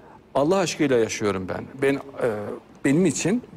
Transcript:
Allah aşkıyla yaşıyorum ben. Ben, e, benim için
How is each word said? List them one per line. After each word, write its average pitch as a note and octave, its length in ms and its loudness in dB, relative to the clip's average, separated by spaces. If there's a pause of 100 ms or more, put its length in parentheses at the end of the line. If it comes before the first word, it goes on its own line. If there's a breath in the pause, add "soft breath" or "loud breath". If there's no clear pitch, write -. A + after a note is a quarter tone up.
(340 loud breath)
Allah D3+ 220 2
aşkıyla D3+ 420 2
yaşıyorum G2+ 500 0
ben. F#2 160 -6 (180)
Ben, C#3 120 2
e, C3+ 60 -6 (840)
benim D#3 220 4
için F3 360 0 (140)